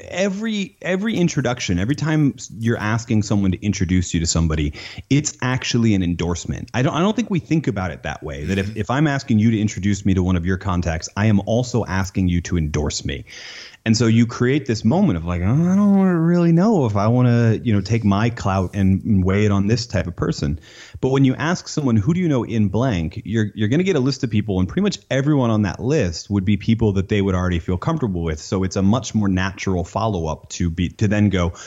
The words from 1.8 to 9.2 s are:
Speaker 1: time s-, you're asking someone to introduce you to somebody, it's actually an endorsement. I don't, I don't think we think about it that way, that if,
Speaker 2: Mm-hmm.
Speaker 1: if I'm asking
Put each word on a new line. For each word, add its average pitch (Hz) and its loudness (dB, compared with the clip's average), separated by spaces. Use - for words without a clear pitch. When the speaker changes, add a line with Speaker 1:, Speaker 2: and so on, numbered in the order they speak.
Speaker 1:
time 151 0
s-, - -16
you're 113 0
asking 110 0
someone 98 2
to 85 -4
introduce 92 0
you 85 2
to 82 -2
somebody, 78 0
it's 143 0
actually 123 0
an 92 2
endorsement. 85 -4
I 117 0
don't, 135 2
I 151 0
don't 208 2
think 233 -4
we 190 -2
think 156 -2
about 95 -4
it 71 -12
that 76 -8
way, 73 -10
that 90 -2
if, 98 0
Speaker 2:
Mm-hmm. 110 -10
Speaker 1:
if 104 -4
I'm 143 2
asking 135 0